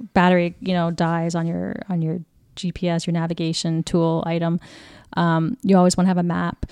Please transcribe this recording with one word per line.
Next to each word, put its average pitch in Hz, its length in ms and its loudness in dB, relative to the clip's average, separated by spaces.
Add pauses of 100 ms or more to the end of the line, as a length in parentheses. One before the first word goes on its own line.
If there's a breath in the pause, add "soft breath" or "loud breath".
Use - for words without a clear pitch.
(120)
battery, 175 480 4
you 185 140 -2
know, 170 160 0
dies 165 440 -2
on 165 120 -2
your, 175 300 -4 (120)
on 175 140 -2
your 160 180 -2 (360)
G 175 160 -6
P - 180 -4
S, 170 160 -2
your 175 80 -2
navigation 165 720 -2
tool 165 420 0
item, 170 340 0 (560 loud breath)
um, 165 460 2
you 190 160 6
always 180 180 6
wanna 185 120 4
have 180 100 2
a 180 40 0
map. 175 500 -4